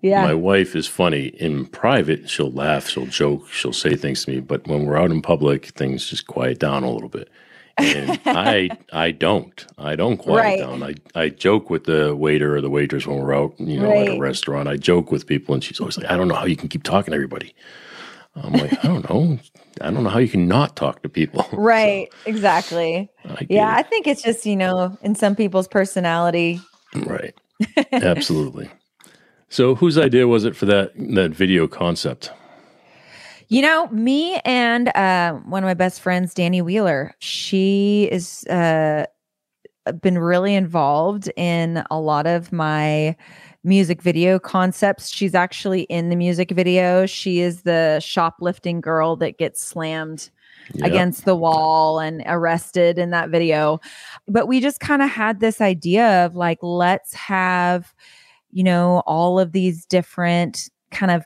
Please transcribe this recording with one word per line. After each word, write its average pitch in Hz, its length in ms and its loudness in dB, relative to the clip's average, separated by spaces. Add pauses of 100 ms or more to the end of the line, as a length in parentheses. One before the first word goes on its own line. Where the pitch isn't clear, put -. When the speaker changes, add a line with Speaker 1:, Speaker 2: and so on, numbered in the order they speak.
Speaker 1:
Yeah. 196 220 4
Speaker 2:
my 165 120 2
wife 92 420 2
is 76 100 -2
funny. 76 400 0
In 71 400 -4
private, 92 640 0
she'll 71 220 -4
laugh, 73 360 -2
she'll - 180 -6
joke, 71 440 -2
she'll - 220 -6
say - 240 -2
things 69 280 -6
to 69 80 -8
me, 65 80 -4
but 67 280 -8
when 73 180 -2
we're 73 100 -2
out 85 140 2
in 80 120 -2
public, 73 440 0
things 67 420 -6
just - 180 -10
quiet 64 340 -4
down 69 240 -2
a - 60 -2
little 110 180 -8
bit. - 200 -14 (480)
And - 460 -2
Speaker 1:
<laughs> - 40 -4
Speaker 2:
I, 98 440 0 (220)
I 82 180 0
don't. - 560 -2 (100)
I 76 200 -6
don't 101 220 0
quiet - 240 2
Speaker 1:
Right. 208 180 0
Speaker 2:
down. - 220 -8
I, 73 120 -10 (260)
I 80 100 0
joke 104 400 0
with 82 140 -2
the 76 320 2
waiter 73 400 0
or 71 40 0
the 69 100 -4
waitress 71 360 -2
when 71 120 -4
we're - 160 -2
out, 71 240 -2
you 147 220 -4
know, 208 100 2
at 208 180 4
a - 40 -2
Speaker 1:
Right. - 80 -4
Speaker 2:
restaurant. 143 480 -4
I 71 80 -4
joke 87 340 2
with 73 160 -4
people, 71 280 -2
and 67 100 -2
she's - 160 -10
always - 180 -8
like, - 120 -6
"I - 60 0
don't 90 120 0
know 85 80 0
how - 100 -4
you 85 100 0
can 78 120 -10
keep 73 160 -8
talking 92 280 -4
to 76 40 -2
everybody." - 380 -8 (840)
I'm - 160 -10
like, - 200 0 (120)
"I - 40 4
don't 160 220 0
know. 139 280 2 (420)
I 73 100 -6
don't 120 140 0
know 113 60 0
how 107 80 2
you 123 100 4
can 90 180 2
not 123 300 2
talk - 260 -4
to - 60 -10
people." - 340 -2
<laughs> - 80 -4
So, - 60 -8
Speaker 1:
Right. 214 520 2 (180)
Exactly. 185 840 -2 (140)
Speaker 2:
I - 100 -12
get - 160 -8
Speaker 1:
Yeah, 214 240 4
Speaker 2:
it. 233 40 2
Speaker 1:
I 294 40 0
think 440 240 -2
it's 285 160 0
just, 233 240 -2
you 208 100 0
know, 185 460 0
in 208 120 0
some 202 200 0
people's 190 340 0
personality. 170 920 0 (340)
Speaker 2:
Right. - 400 -8 (300)
Speaker 1:
<laughs> - 280 -2
Speaker 2:
Absolutely. 80 760 0 (800)
So 127 260 4
whose 160 240 2
idea 127 300 6
was 113 160 4
it 113 100 -2
for - 120 -2
that, 98 260 4 (220)
that 92 180 4
video 92 340 2
concept? 85 640 -4 (1160)
Speaker 1:
You 247 140 4
know, 320 260 2
me 277 560 0
and, 240 500 2
uh, 180 380 2
one 185 320 -6
of - 20 0
my 185 80 2
best 180 260 0
friends, 180 340 -2
Danny 180 280 0
Wheeler, 170 560 0
she 202 920 0
is, - 340 -8
uh, 156 600 0 (960)
been 180 160 0
really 180 360 2
involved 170 840 0
in 170 540 -2
a 156 100 -4
lot 151 280 0
of 170 240 -2
my 151 640 0 (480)
music 180 380 4
video 175 360 4
concepts. 185 720 0
She's 185 240 -4
actually 185 480 0
in 170 280 -4
the 175 60 0
music 175 360 0
video. 180 540 2
She 185 340 -2
is 175 220 -2
the 165 380 2
shoplifting 170 800 -4
girl 160 360 0
that 156 200 -4
gets - 260 -4
slammed 160 680 -10 (440)
Speaker 2:
Yep. - 120 -2
Speaker 1:
against 180 380 0
the 190 100 4
wall 160 640 2
and 160 280 -6
arrested 170 720 2
in 175 120 -2
that 165 200 -2
video. 156 500 2 (480)
But 214 180 2
we 254 140 2
just 277 180 -2
kinda 277 300 0
had 208 320 -2
this 220 200 0
idea 190 640 4
of, 175 120 -4
like, 170 260 0
let's 175 520 0
have, 180 800 -2 (600)
you 185 100 -2
know, 180 440 4
all 175 340 2
of 180 120 0
these 185 320 0
different 175 840 -2 (240)
kind 190 180 0
of 170 160 0